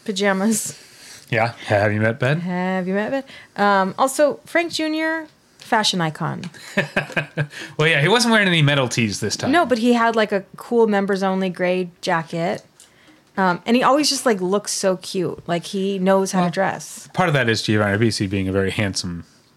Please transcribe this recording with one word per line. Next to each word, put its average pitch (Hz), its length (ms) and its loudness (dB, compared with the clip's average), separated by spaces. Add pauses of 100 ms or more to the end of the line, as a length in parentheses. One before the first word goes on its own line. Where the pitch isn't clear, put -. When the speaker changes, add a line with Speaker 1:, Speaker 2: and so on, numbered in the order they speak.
Speaker 1:
pajamas. 202 720 0 (520)
Speaker 2:
Yeah. 113 240 2 (120)
Have 104 260 2
you 107 80 -2
met 113 200 0
Ben? 147 220 0
Speaker 1:
Have 185 460 -4
you 185 60 -2
met 208 160 -2
Ben? 269 140 -4 (320)
Um, 196 420 2
also, 262 480 2
Frank 339 260 -2
Junior, 311 560 -4 (300)
fashion 214 440 0
icon. 151 420 -4 (320)
Speaker 2:
<laughs> 190 80 0 (960)
Well, 156 100 2
yeah, 156 140 2
he 156 60 4
wasn't 233 260 4
wearing 208 140 4
any 165 140 4
metal 139 260 4
tees 110 320 -2
this 101 160 -4
time. - 160 -2
Speaker 1:
No, 330 140 4
but 233 140 0
he 240 140 4
had, 226 220 2
like, 214 160 0
a 196 140 -2 (120)
cool 233 280 2
members-only 190 640 0
gray 180 400 -2 (120)
jacket. 170 600 -4 (760)
Um, 180 300 0
and 226 100 2
he 254 60 2
always 277 280 4
just, 269 180 -4
like, 208 120 2
looks 190 320 -2
so 185 260 0
cute. 175 500 -6
Like, 170 180 -4
he 196 320 -4
knows 190 340 2
how 185 100 2
Speaker 2:
Well, 175 80 2
Speaker 1:
to - 40 -4
dress. - 600 -6
Speaker 2:
part 185 160 2
of 151 40 2
that 123 160 2
is 107 140 0
Giovanni 104 340 2
Ribisi 107 320 0
being 95 180 -2
a 95 40 -2
very 95 180 0
handsome 90 560 -4 (320)